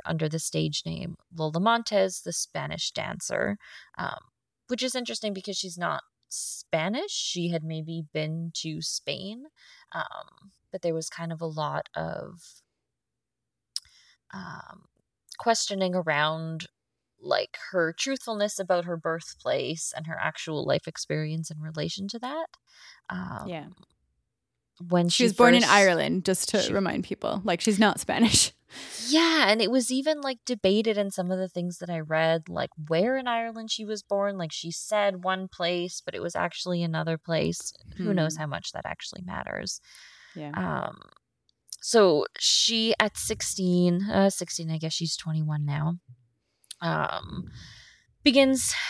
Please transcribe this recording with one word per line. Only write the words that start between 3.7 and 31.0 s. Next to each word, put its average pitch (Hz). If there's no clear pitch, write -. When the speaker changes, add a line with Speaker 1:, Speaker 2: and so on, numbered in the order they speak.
Speaker 1:
um, -
which 240
is 254
interesting 226
because 190
she's 175
not 160
Spanish. 208
She -
had 165
maybe 160
been 160
to 160
Spain, 202
um, -
but 190
there 165
was 160
kind 165
of 160
a 165
lot 151
of, -
um, 175
questioning 190
around 160
like, -
her 170
truthfulness 220
about 180
her 175
birthplace 160
and 160
her 165
actual 151
life 151
experience 156
in 151
relation 160
to 233
that. 294
Um, 180
Speaker 2:
Yeah. 165
Speaker 1:
when 175
Speaker 2:
She -
Speaker 1:
she 254
Speaker 2:
was 220
born 240
in 240
Speaker 1:
first 190
Speaker 2:
Ireland, 175
just 185
to 196
Speaker 1:
She -
Speaker 2:
remind 190
people. -
Like, 180
she's 208
not 214
Spanish. -
<laughs> -
Speaker 1:
Yeah, 320
and 220
it 208
was 254
even, 285
like, 262
debated 208
in 202